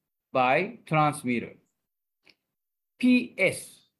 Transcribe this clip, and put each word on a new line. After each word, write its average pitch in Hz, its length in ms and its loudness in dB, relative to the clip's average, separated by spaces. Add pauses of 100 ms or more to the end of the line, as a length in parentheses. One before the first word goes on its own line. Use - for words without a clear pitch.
(300)
by 143 560 0
transmitter. 143 720 -2 (1400)
P 247 340 2
S - 540 -6 (120)